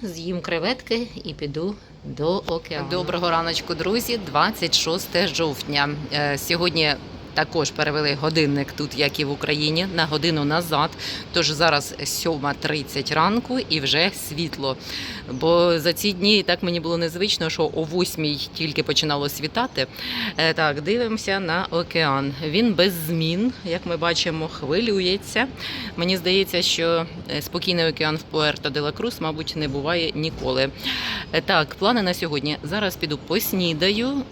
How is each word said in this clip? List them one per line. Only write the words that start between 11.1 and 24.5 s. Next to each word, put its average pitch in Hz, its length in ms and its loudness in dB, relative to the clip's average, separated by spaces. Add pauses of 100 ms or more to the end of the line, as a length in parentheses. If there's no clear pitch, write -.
Тож 156 160 4
зараз 151 540 2
сьома 143 500 0
тридцять 147 580 -4
ранку 214 480 2
і 156 200 0
вже 180 320 4 (180)
світло. 143 480 -2 (540)
Бо 170 480 6
за 165 140 2
ці 208 200 2
дні 202 300 4
так 180 200 2
мені 175 160 0
було 165 180 0
незвично, 170 520 0
що 156 260 2
о 160 80 0
восьмій 156 680 0
тільки 156 300 -2
починало 147 460 0
світати. 151 580 -2 (500)
Е, 160 160 2
так, 151 280 2
дивимося 214 580 0
на 175 320 0
океан. 147 640 0 (100)
Він 196 300 2
без 180 200 4 (140)
змін, 170 460 0 (120)
як 175 200 -4
ми 170 120 -2
бачимо, 160 500 0
хвилюється. 196 1000 0 (480)